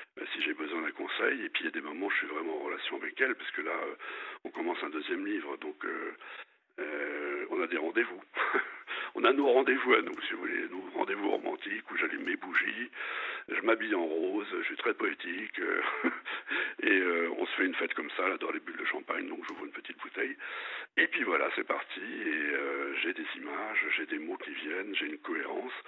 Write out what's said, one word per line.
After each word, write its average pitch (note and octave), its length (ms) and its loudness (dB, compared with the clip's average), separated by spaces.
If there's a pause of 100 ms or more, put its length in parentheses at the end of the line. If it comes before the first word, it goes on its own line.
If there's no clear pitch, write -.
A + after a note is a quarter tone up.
(200)
euh, - 60 -6 (100)
si - 80 -2
j'ai D2+ 100 2
besoin E2 300 -4
d'un D2+ 80 -2
conseil. A#2+ 540 0
Et - 40 -4
puis, - 140 -2
il - 20 2
y D#2 40 0
a - 20 -6
des D#2 100 -4
moments D2+ 260 -2
où - 40 2
je - 60 2
suis D2 100 0
vraiment D#2+ 320 -2
en D2 60 -4
relation - 320 -4
avec - 240 -4
elle, C3 140 2
parce - 160 -8
que - 100 -4
là, E2+ 100 -2
euh, - 240 -2 (480)
on - 60 -6
commence - 340 -2
un D2+ 60 -2
deuxième F2 360 -2
livre, D2+ 320 -2
donc, D2+ 280 -8
euh, E2 280 -4 (680)
euh, D2 720 -4
on F2 100 2
a E2+ 60 2
des E2+ 100 0
rendez-vous. F2+ 440 0 (320)
<laughs> - 60 6 (560)
On A2+ 100 0
a A#2+ 60 10
nos C#3 140 6
rendez-vous C3 480 8
à A2 80 10
nous, - 260 -2
si - 60 -4
vous - 60 -6
voulez, - 300 -2
nos F#2 120 -8 (160)
rendez-vous G2+ 320 2
romantiques G2+ 640 -2
où - 60 -2
j'allume - 260 2
mes - 120 0
bougies, - 540 0 (580)
je - 140 0
m'habille - 320 4
en F2 120 4
rose, F#2 460 0
je F2 120 0
suis - 140 -2
très A#2 180 2
poétique, G2 640 -2
euh, F2 220 2 (220)
<laughs> - 60 6 (720)
et, - 80 4 (100)
euh, E2+ 380 4
on F2 80 0
se - 100 -2
fait F#2 100 4
une F2+ 100 2
fête - 180 0
comme D2+ 240 -4
ça, F#2 100 4
là, F#2+ 120 2
dans - 120 -2
les E2+ 80 -2
bulles - 180 -10
de - 80 -2
champagne, - 440 -2
donc - 180 -6
j'ouvre - 180 -8
une - 60 -10
petite - 280 -10
bouteille. - 360 -4 (640)
Et E3 100 6
puis C#3+ 160 0
voilà, D#2+ 320 4
c'est - 80 2
parti, - 380 -2
et, D2+ 540 0
euh, C#2 480 0
j'ai - 100 2
des - 120 -6 (120)
images, C3 480 -2 (120)
j'ai D#3+ 100 -2
des D#3 100 -2
mots E3 200 -4
qui - 160 -8
viennent, - 420 -4
j'ai - 100 0
une - 140 -6
cohérence. - 540 -4 (140)